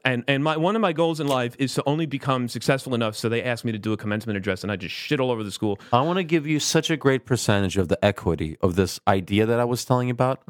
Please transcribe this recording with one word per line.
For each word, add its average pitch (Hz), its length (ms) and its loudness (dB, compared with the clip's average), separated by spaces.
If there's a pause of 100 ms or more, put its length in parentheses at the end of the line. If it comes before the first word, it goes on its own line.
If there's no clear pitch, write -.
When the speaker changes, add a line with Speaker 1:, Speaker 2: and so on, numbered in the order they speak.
Speaker 1:
and, 123 240 0
and 139 160 2
my, 156 140 0
one 185 180 2
of 226 60 0
my 180 100 2
goals 165 280 0
in 143 60 -2
life 127 320 0
is 131 140 -2
to 143 140 -2
only 151 180 0
become 131 440 -2
successful 131 460 -2
enough 113 220 0
so 113 140 -2
they 117 120 -2
ask 120 220 -4
me 117 80 -2
to 107 60 -4
do 110 160 -2
a - 20 -2
commencement 107 400 -4
address 95 260 -4
and 101 80 -4
I 101 60 -2
just 90 180 -10
shit - 260 -2
all 127 100 0
over 113 120 -4
the 101 80 -8
school. 101 280 -2 (120)
Speaker 2:
I 123 120 4
wanna 180 200 0
give 156 240 0
you 151 140 0
such 160 300 2
a 156 80 0
great 131 260 2
percentage 98 540 2
of 87 100 2
the - 160 0
equity 80 560 0
of 92 160 2
this 92 320 2
idea 101 380 2
that 117 140 2
I 120 40 2
was 123 220 -2
telling 123 220 2
you 123 40 0
about 131 380 -2